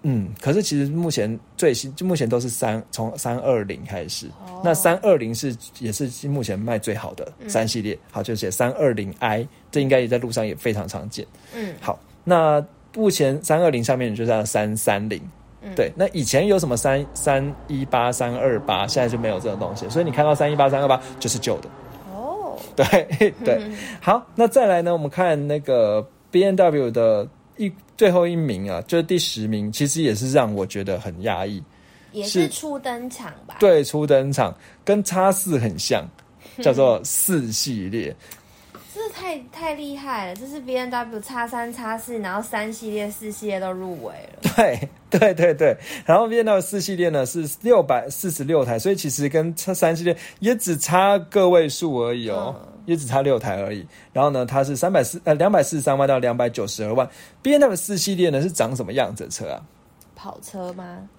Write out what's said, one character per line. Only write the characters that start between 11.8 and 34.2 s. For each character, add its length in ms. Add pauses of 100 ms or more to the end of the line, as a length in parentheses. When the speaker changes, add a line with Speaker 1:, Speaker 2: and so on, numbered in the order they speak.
Speaker 1:
好， 160 (260)
那 400 (300)
目 160
前 340
三 160
二 100
零 140
下 100
面 200
就 100
是 60
要 120
三 320
三 320
零。 140 (400)
Speaker 2:
嗯。 140
Speaker 1:
对， 200
那 200
以 100
前 220
有 120
什 80
么 120
三、 340
三 420 (140)
一 160
八、 260
三 240
二 260
八， 260
现 160
在 40
就 120
没 100
有 100
这 120
种 80
东 180
西， 140
所 100
以 40
你 60
看 140
到 100
三 160
一 60
八、 140
三 100
二 80
八 100 (220)
就 80
是 100
旧 200
的。 100 (460)
Speaker 2:
哦。 420 (180)
Speaker 1:
对， 600
<laughs> 80
对。 160
Speaker 2:
嗯。 160 (240)
Speaker 1:
好， 240 (100)
那 140
再 160
来 160
呢， 140
我 40
们 120
看 380
那 120
个 460 (240)
B 140
M 100
W 360
的 380 (280)
一， 160 (240)
最 140
后 160
一 100
名 340
啊， 160
就 120
是 40
第 160
十 300
名， 240
其 140
实 160
也 120
是 160
让 240
我 120
觉 180
得 160
很 220
压 240
抑。 160 (500)
Speaker 2:
也 140
是 220
初 300
登 300
场 240 (140)
吧？ 80
Speaker 1:
是。 60
对， 220
初 240
登 240